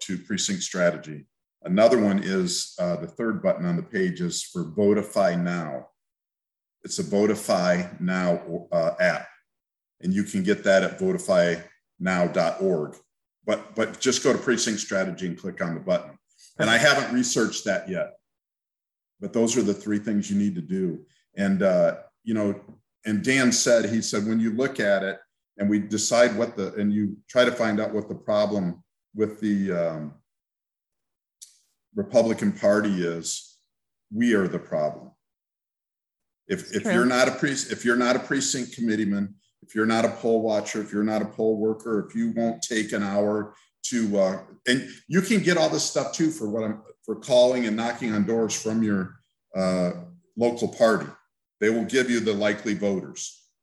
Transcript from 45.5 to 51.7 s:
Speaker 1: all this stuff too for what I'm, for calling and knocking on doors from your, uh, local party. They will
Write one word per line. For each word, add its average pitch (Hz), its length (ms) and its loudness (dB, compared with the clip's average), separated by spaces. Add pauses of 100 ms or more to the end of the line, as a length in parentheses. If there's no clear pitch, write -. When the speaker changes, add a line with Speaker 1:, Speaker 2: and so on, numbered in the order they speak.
Speaker 1:
all 156 100 4
this 139 160 -2
stuff - 300 -4
too - 160 0
for 107 180 -6
what 110 160 -4
I'm, 104 180 -6 (220)
for 107 120 -6
calling 123 500 4
and 107 100 0
knocking 117 380 -2
on 104 120 2
doors 113 320 0
from 113 240 0
your, 98 340 0 (380)
uh, 92 360 2 (440)
local 117 340 0
party. 101 400 2 (520)
They 104 80 4
will 113 160 2